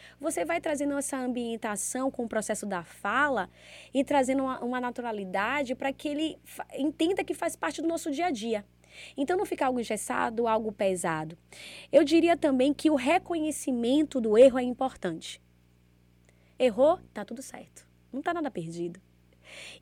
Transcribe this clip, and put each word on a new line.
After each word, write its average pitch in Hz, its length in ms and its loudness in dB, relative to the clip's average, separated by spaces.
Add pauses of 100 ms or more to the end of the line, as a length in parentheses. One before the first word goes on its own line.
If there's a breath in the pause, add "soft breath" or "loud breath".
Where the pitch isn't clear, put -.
(200 loud breath)
você 320 240 -2
vai 339 160 -2
trazendo 285 380 -2
essa 277 200 -4
ambientação 240 920 -4
com 254 160 -6
o - 20 -8
processo 214 380 -4
da 185 180 -4
fala 233 680 -2 (440 loud breath)
e 269 100 2
trazendo 269 400 2
uma, 262 200 -4
uma 247 180 -4
naturalidade 233 920 -2
pra 277 180 -4
que 294 140 -8
ele 294 360 -4
fa-, - 300 -14
entenda 320 500 0
que 349 100 -6
faz 330 220 -4
parte 320 260 -6
do 311 60 0
nosso 330 220 -2
dia 302 180 -2
a 349 40 0
dia. 214 340 -4 (500 loud breath)
Então, 294 220 0
não 403 80 0
fica 302 200 -2
algo 254 140 0
engessado, 226 680 -2
algo 220 240 0
pesado. 175 640 -2 (540 loud breath)
Eu 311 120 8
diria 330 320 4
também 277 380 2
que - 160 2
o 302 60 4
reconhecimento 285 1200 0
do 220 180 4
erro 254 220 10
é 247 40 -2
importante. 240 800 -6 (1160 soft breath)
Errou, 254 400 4 (140)
tá 214 100 -8
tudo 233 180 -12
certo. - 440 -18 (260)
Não 262 100 -8
tá 349 120 -2
nada 320 180 -4
perdido. 170 500 -8 (800 loud breath)